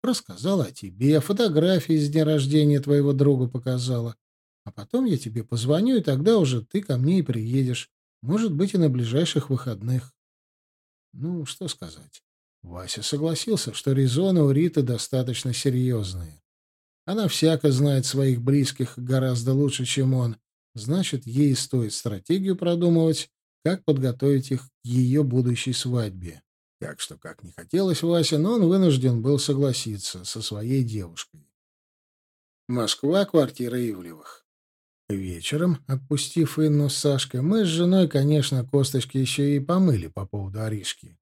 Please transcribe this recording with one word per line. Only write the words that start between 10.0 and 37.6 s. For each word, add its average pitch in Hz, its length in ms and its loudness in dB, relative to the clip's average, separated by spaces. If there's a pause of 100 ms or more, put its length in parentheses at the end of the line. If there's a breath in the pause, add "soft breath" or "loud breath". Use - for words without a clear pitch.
Ну, 160 320 -8
что - 200 -12
сказать. - 560 -14 (400)
Вася 90 380 -12
согласился, 160 760 -2
что - 180 -2
резоны 147 500 2
у 139 80 6
Риты 156 320 2
достаточно 123 680 -4
серьезные. 107 880 -2 (640)
Она 202 240 -2
всяко 156 420 2
знает 135 360 2
своих 131 360 0
близких 131 560 0
гораздо 127 560 0
лучше, 135 300 0
чем 131 300 0
он. 120 220 -2 (380)
Значит, 131 520 -4
ей 135 280 2
стоит 120 380 -2
стратегию 175 640 -2
продумывать, 170 760 2 (340)
как 185 200 -2
подготовить 135 680 0
их 131 140 -2
к - 60 -20 (120)
ее 127 400 2
будущей 123 520 0
свадьбе. 95 680 -4 (380)
Так - 180 -12
что, - 180 -12
как - 280 -18
не 85 80 -20
хотелось 175 500 -2
Васе, 165 340 2
но 185 180 2
он 208 120 4
вынужден 131 560 4
был 139 160 2
согласиться 123 840 -4
со 110 180 -10
своей 120 400 -2
девушкой. 92 640 -8 (1200)
Москва, 139 600 0
квартира 127 520 0
Ивлевых. 90 640 -8 (640)
Вечером, 101 800 -4
отпустив 143 720 -2
Инну 147 300 4
с 139 80 -4
Сашкой, 135 460 0
мы 208 220 2